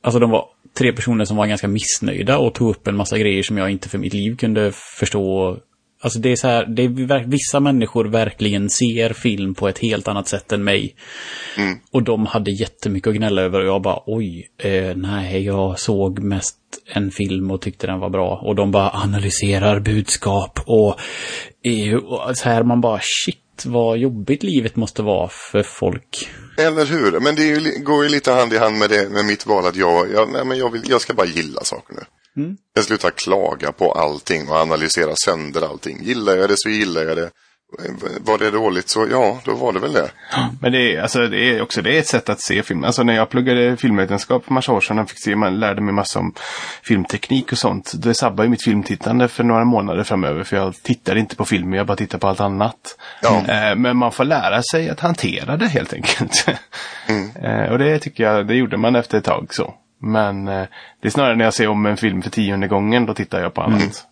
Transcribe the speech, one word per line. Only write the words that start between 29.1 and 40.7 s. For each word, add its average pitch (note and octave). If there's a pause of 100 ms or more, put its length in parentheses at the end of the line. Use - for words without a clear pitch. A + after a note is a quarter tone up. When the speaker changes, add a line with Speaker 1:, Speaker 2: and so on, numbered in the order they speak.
Speaker 2:
med G#2
mitt G#2
val G2
att F2+
jag, F2+
jag, G#2+
nej, C3
men C3
jag B2
vill, A2+
jag B2
ska -
bara G2
gilla D#2
saker -
nu. G1+ (420)
Speaker 1:
Mm. F#3 (180)
Speaker 2:
Jag G#2+
slutar G2+
klaga D#2+
på -
allting D2
och D#2
analysera D#2+ (120)
sönder E2
allting. D2
Gillar G#2
jag F#2+
det G2+
så -
gillar G2
jag D#2+
det. E2+ (920)
Var G#2+
det G#2+
dåligt G2+
så, A2
ja, B2
då A2+
var A#2+
det F#2
väl D3
det. F2+ (500)
Speaker 3:
Men B2